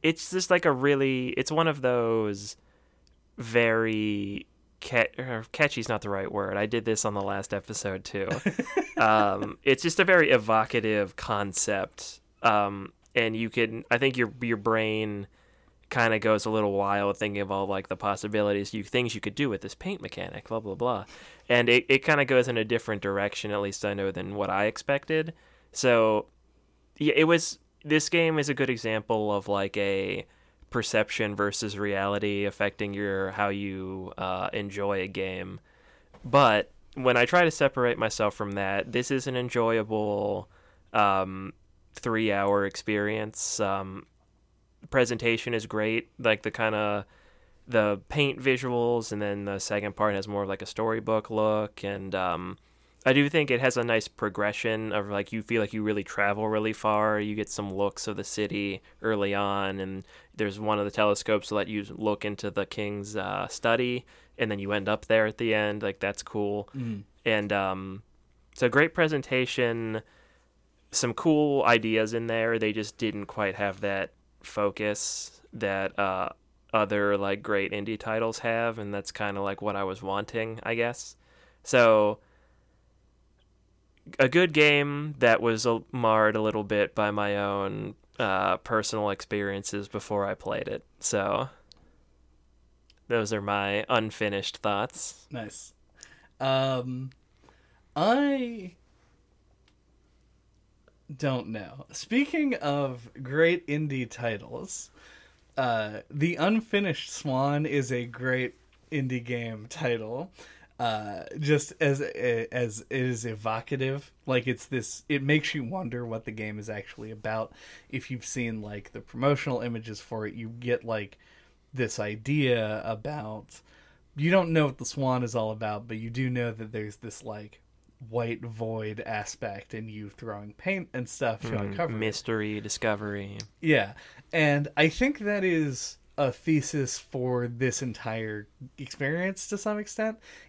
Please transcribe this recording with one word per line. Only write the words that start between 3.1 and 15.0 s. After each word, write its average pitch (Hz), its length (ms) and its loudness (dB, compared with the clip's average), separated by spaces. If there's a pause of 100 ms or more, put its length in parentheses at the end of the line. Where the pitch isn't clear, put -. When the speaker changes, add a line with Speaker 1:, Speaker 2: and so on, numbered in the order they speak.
Speaker 1:
very 110 1120 2 (320)
ca-, - 300 2 (100)
or 120 320 -6
catchy's 139 380 0
not 110 120 0
the 107 80 -6
right 98 220 -2
word. 98 260 -2
I 104 80 0
did 110 200 0
this 110 200 0
on 107 80 -2
the 101 80 -2
last 98 320 -4
episode 98 500 -6
too. 98 300 -6
Speaker 2:
<laughs> - 40 -2 (600)
Speaker 1:
Um, 104 640 4
it's - 220 4
just 165 160 0
a 190 40 8
very 175 280 8
evocative 110 840 2
concept. 101 1040 -2 (220)
Um, 101 520 2 (200)
and 113 240 2
you 113 140 -2
can, 113 400 0
I 117 80 4
think 135 180 2
your, 117 240 2
your 117 160 0
brain 107 720 0 (640)